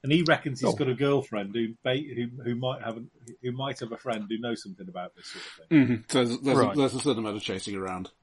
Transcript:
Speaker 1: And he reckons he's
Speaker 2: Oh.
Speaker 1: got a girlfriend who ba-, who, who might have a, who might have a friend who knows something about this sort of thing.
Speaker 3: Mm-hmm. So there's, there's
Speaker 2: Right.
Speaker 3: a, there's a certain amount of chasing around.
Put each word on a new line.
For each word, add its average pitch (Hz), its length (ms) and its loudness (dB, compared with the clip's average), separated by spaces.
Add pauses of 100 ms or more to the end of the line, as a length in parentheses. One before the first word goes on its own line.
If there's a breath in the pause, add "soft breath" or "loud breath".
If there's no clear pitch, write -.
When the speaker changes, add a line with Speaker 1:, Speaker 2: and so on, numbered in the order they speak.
Speaker 1:
And 135 80 0
he 170 100 6
reckons 151 380 2
he's 214 100 4
Speaker 2:
Oh. - 60 2
Speaker 1:
got 143 140 2
a 127 40 2
girlfriend 120 600 0
who 113 140 2 (140)
ba-, 127 140 2
who, 120 300 -4 (160)
who 120 120 -2
might 120 280 -4
have 113 140 -8
a, 117 60 -12 (380)
who 123 120 -4
might 135 260 -6
have 117 120 -10
a 113 60 -8
friend 113 320 -4
who 110 80 -2
knows 117 240 -4
something 92 260 -14
about 90 280 -10
this - 120 -20
sort - 180 -12
of - 220 -18
thing. 160 120 8
Speaker 3:
Mm-hmm. 123 160 6 (140)
So 127 160 4
there's, 117 160 -2
there's 139 180 4
Speaker 2:
Right. 107 160 4
Speaker 3:
a, - 40 4
there's 131 140 4
a 131 60 -6
certain 131 200 0
amount 107 180 -4
of 104 40 -6
chasing 101 340 -6
around. 92 360 -6 (120)